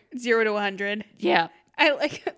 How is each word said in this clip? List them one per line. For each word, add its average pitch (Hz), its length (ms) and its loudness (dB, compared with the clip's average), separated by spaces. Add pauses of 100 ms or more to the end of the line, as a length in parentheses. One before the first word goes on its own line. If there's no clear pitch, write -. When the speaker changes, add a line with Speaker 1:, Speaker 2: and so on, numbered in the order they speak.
(180)
Speaker 1:
Zero 233 240 2
to 214 120 0
a 208 60 -2
hundred. 202 440 -4 (140)
Speaker 2:
Yeah. 170 300 2 (300)
Speaker 1:
I 294 140 4
like, 294 320 -4 (140)